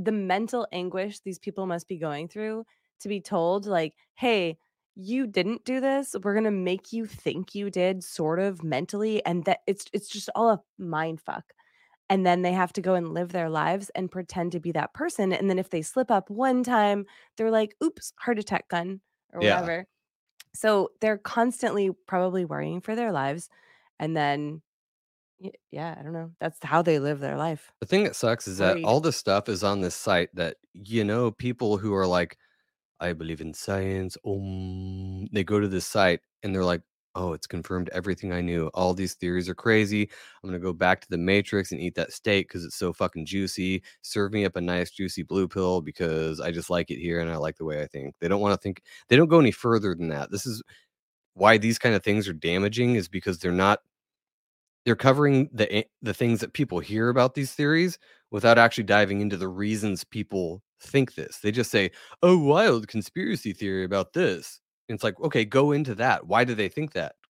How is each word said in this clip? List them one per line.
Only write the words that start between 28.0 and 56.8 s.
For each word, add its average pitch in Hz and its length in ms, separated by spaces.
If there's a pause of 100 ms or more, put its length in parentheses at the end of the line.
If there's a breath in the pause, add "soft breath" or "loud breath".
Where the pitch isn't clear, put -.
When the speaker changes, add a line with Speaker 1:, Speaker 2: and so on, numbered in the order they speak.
Speaker 2:
that - 120
sucks 117 320
is 95 120
that 95 160
Speaker 1:
Worried. 85 80
Speaker 2:
all 120 160
this 160 180
stuff 101 320
is 98 140
on 101 180
this 87 140
site 90 400
that, 85 220 (160)
you 104 300
know, 113 280
people 120 460
who 101 180
are 95 120
like, 90 300 (640)
"I 87 140
believe 80 280
in 80 120
science, 95 720
om," 95 1080
they 101 100
go 104 160
to 104 80
this 95 200
site 92 340 (220)
and 95 120
they're 92 100
like, 87 180 (320)
"Oh, 90 180
it's 76 140
confirmed 90 440
everything 90 420
I 87 80
knew. 85 340
All 90 180
these 90 220
theories 90 340
are 90 60
crazy. 107 480 (400 loud breath)
I'm 95 60
gonna 90 100
go 90 140
back 90 280
to - 80
the 92 80
Matrix 98 540
and 76 100
eat 87 140
that - 180
steak 101 360
'cause 87 160
it's - 120
so 87 160
fucking 82 320
juicy. 92 580 (200 loud breath)
Serve 101 300
me 104 120
up 92 120
a 90 40
nice 87 300
juicy 92 320
blue 92 240
pill 92 340
because 80 600
I 85 100
just 85 200
like 87 200
it 67 80
here 85 220
and 82 100
I 80 60
like 78 200
the 80 80
way 76 180
I 73 40
think." 67 320
They 85 100
don't 101 120
wanna 101 160
think, - 260 (260 loud breath)
they 123 80
don't 160 120
go 165 120
any 120 100
further 104 440
than 82 140
that. 71 220
This 101 160
is 113 160 (720 soft breath)
why 107 240
these 113 200
kind 117 160
of 95 80
things 104 260
are 87 40
damaging, 104 640
is 95 140
because 92 300
they're 90 140
not, 95 280 (1040)
they're 117 100
covering 139 580
the 104 260
a, 110 60 (160)
the 107 120
things 117 260
that - 140
people 123 260
hear 110 300